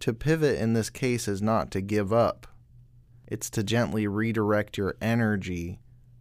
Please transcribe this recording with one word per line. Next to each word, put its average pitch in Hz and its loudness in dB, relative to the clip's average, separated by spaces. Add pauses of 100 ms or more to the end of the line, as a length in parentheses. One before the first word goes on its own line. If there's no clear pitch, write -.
To 120 0
pivot 143 2
in 113 2
this 110 0
case 120 -2
is 101 -2
not 107 0
to 98 -2
give 104 0
up. 113 2 (800)
It's - -8
to 110 -2
gently 107 0
redirect 104 0
your 95 -2
energy 101 -2 (400)